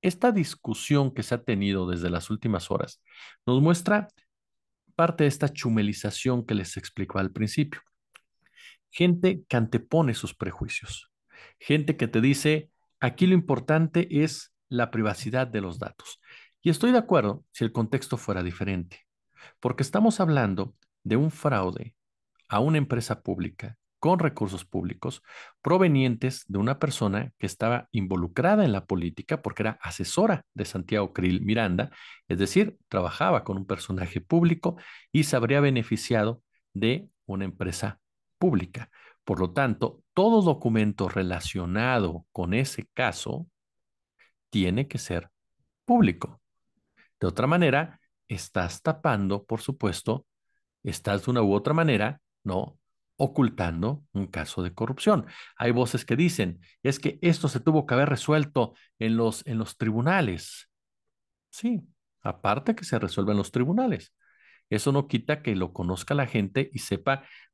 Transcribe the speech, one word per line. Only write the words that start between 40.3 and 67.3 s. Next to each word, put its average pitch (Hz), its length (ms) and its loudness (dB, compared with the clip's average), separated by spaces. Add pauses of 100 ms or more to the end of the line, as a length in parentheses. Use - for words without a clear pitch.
documento 110 640 2
relacionado 92 1300 -2
con 87 200 -4
ese - 400 -2
caso 127 540 -4 (1040)
tiene 104 400 0
que - 80 -10
ser - 320 -6 (560)
público. 220 560 2 (800)
De 92 60 0
otra 113 200 0
manera, 160 540 2 (260)
estás - 540 -6
tapando, 101 640 0
por 113 160 -4
supuesto, 113 640 -4 (580)
estás 101 400 -4
de 127 80 -2
una 123 100 2
u 101 120 4
otra 104 200 2
manera, 139 460 2 (240)
¿no?, - 340 -4 (380)
ocultando 117 960 0
un 98 160 -4
caso - 340 -8
de 90 120 -6
corrupción. 131 540 0 (280)
Hay 120 160 0
voces 117 320 0
que 117 120 -2
dicen, 123 440 0 (220)
"Es 139 180 -2
que - 220 -4
esto 165 260 2
se 135 120 -2
tuvo 156 260 2
que 127 80 0
haber 143 160 4
resuelto 147 640 0 (260)
en 110 160 0
los, 113 300 0
en 117 120 -4
los 110 200 -6
tribunales". 120 920 -2 (800)
Sí, 233 320 -4 (400)
aparte 139 540 0
que 202 80 -14
se - 160 -2
resuelve 101 320 -2
en 104 60 2
los 98 140 -2
tribunales. 165 600 0 (560)
Eso 110 220 0
no 139 160 0
quita 147 360 -2
que 110 120 -2
lo 90 180 -2
conozca 92 420 -4
la 139 100 2
gente 120 480 -2
y 127 60 -8
sepa 135 440 -2 (300)